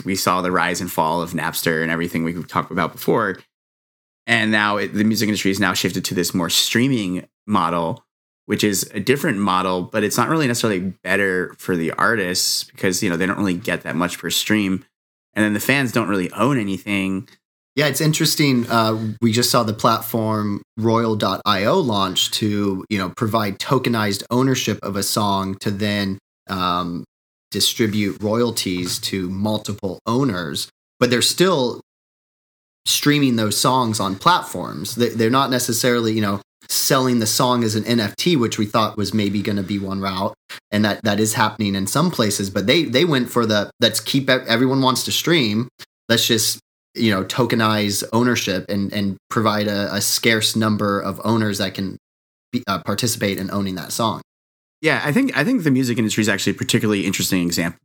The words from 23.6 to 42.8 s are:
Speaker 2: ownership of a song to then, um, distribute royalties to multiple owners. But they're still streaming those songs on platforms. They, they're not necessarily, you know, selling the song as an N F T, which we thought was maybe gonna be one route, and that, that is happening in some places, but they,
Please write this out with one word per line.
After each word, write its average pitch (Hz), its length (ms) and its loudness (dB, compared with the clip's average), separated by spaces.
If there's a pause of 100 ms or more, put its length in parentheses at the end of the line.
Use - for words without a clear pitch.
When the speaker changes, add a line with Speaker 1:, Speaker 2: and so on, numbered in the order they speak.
Speaker 2:
ownership 127 540 2
of 98 120 -6
a 98 80 -2
song 95 580 0
to 113 100 -2
then, 101 480 -2 (280)
um, 90 560 -2 (460)
distribute 104 720 0
royalties 104 800 -2
to 95 320 -4
multiple 101 760 -4
owners. 107 640 -2 (300)
But 123 100 4
they're 120 140 4
still 156 580 2 (1040)
streaming 143 500 2
those 110 220 0
songs 127 420 2
on 98 160 -2
platforms. 90 800 -2
They, 120 140 2
they're 113 200 2
not 131 220 2
necessarily, 120 600 0
you 110 80 0
know, 101 200 0 (300)
selling 127 480 2
the 110 80 2
song 123 360 2
as 107 120 0
an 110 100 -2
N 120 140 2
F 101 160 -2
T, 175 200 2
which 113 220 0
we 107 80 0
thought 107 320 0
was 101 160 -2
maybe 101 280 0
gonna 101 220 -2
be 98 140 -4
one 98 240 -4
route, 98 320 -2 (380)
and 104 140 2
that, 101 180 -2
that 104 160 2
is 110 140 2
happening 107 420 0
in 95 120 -2
some 165 240 0
places, 104 380 0
but 95 180 -2
they, 151 180 4